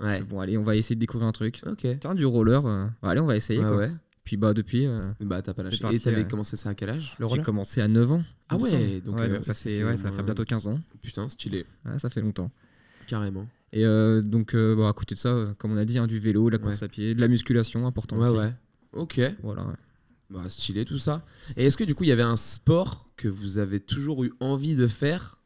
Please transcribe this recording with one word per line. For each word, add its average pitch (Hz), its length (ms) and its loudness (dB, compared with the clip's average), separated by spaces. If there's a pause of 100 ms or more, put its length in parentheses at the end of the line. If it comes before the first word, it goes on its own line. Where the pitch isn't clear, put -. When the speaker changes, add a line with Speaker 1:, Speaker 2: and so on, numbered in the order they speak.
Speaker 1:
Ouais. 104 140 0
Speaker 2:
Je 95 40 -2
fais, 98 60 -4
bon, 98 160 -6
allez, 101 180 0
on 107 40 0
va 107 140 2
essayer 110 200 2
de 113 40 -2
découvrir 117 280 0
un 110 40 0
truc. 110 340 -4
Speaker 1:
Ok. 208 200 -6 (140)
Speaker 2:
Tiens, 170 140 -6
du 160 120 2
roller, 120 400 4
euh, 101 200 -2 (160)
allez, 101 180 2
on 160 60 2
va 123 100 2
essayer, 107 240 0
Speaker 1:
Ouais, 107 60 2
Speaker 2:
quoi. 104 100 2
Speaker 1:
ouais. 104 140 2 (340)
Speaker 2:
Puis - 120 -4
bah, 104 180 4
depuis, 120 320 0
euh, 104 340 -2
Speaker 1:
Bah, 98 200 -2
t'as 98 140 -6
pas 92 80 -6
Speaker 2:
c'est 92 80 -6
Speaker 1:
lâché. - 120 -4
Speaker 2:
parti, 113 140 0
Speaker 1:
Et 113 40 0
t'avais 113 220 2
Speaker 2:
euh, - 20 0
Speaker 1:
commencé 107 320 -6
ça 104 140 -6
à 101 40 -4
quel 101 160 -6
âge, 143 300 -8
le 117 60 -4
Speaker 2:
j'ai 110 40 -2
Speaker 1:
roller ? 143 140 0
Speaker 2:
commencé 104 360 -2
à 104 60 2
neuf 117 240 6
ans, 165 140 2 (240)
Speaker 1:
Ah 156 80 -2
Speaker 2:
il - 20 2
me 247 60 0
Speaker 1:
ouais, 247 60 2
Speaker 2:
semble. 98 340 0
Speaker 1:
donc, 107 120 -4
Speaker 2:
Ouais, 117 60 0
Speaker 1:
euh, 110 120 0
Speaker 2:
donc 101 100 -4
ça 107 100 -4
Speaker 1:
ça - 80 -10
Speaker 2:
fait, 107 160 -2
Speaker 1:
fait 107 60 0
Speaker 2:
ouais, 110 120 0
ça 98 120 -4
fait 98 80 -4
Speaker 1:
moins 98 80 -4
Speaker 2:
bientôt 110 200 -2
quinze 110 220 -2
ans. 120 140 -2 (200)
Speaker 1:
Putain, - 280 -8
stylé. 98 360 -8 (200)
Speaker 2:
Ouais, 117 160 -6
ça 127 100 -4
fait 117 100 -6
longtemps. 104 300 -4 (560)
Speaker 1:
Carrément. 101 400 -4 (260)
Speaker 2:
Et, 110 140 2
euh, 110 360 6
donc, 107 320 0
euh, 110 200 4
bon, 107 140 4
à 104 40 2
côté - 220 -6
de - 60 -10
ça, 127 80 -2
euh, 110 300 0
comme 107 120 -4
on 110 60 0
a 104 80 2
dit, 120 140 -2
hein, 117 100 2
du 113 100 -2
vélo, 107 280 4
de 113 100 4
la - 20 2
course 101 220 -2
Speaker 1:
Ouais. - 60 -6
Speaker 2:
à - 20 -8
pied, 107 260 -4
de 120 60 0
la 120 80 6
musculation, 117 580 2
important 113 320 -4
Speaker 1:
Ouais, 117 100 4
Speaker 2:
aussi. 113 100 4
Speaker 1:
ouais. 107 140 0 (420)
Ok. 160 260 -2 (240)
Speaker 2:
Voilà, 104 220 -6
ouais. - 80 -6 (560)
Speaker 1:
Bah, 90 180 -10
stylé 101 360 -4
tout 139 140 -6
ça. 151 240 -2 (340)
Et 127 100 4
est-ce 139 100 4
que 226 80 0
du 151 100 0
coup, - 80 -4
il 170 60 4
y 135 40 6
avait 117 100 4
un 117 140 4
sport - 800 0
que 113 120 -4
vous 101 300 -4
avez 101 200 -2
toujours 135 460 -4
eu 120 160 -2
envie 139 340 -2
de 127 140 6
faire, 135 580 -4